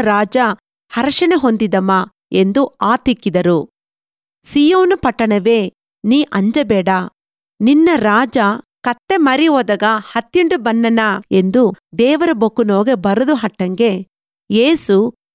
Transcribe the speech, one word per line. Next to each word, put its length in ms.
ರಾಜ 360
ಹರ್ಷಣೆ 420
ಹೊಂದಿದಮ" 560
ಎಂದು 340
ಆತಿಕ್ಕಿದರು. 1040
"ಸಿಯೋನು 520
ಪಟ್ಟಣವೇ, 760
ನೀ 180
ಅಂಜಬೇಡ, 640
ನಿನ್ನ 360
ರಾಜ 420
ಕತ್ತೆ 340
ಮರಿ 300
ಹೋದಗ 360
ಹತ್ತಿಂಡು 600
ಬನ್ನನ" 420
ಎಂದು 400
ದೇವರ 340
ಬೊಕ್ಕುನೋಗೆ 640
ಬರೆದು 400
ಹಟ್ಟಂಗೆ, 720
ಯೇಸು 640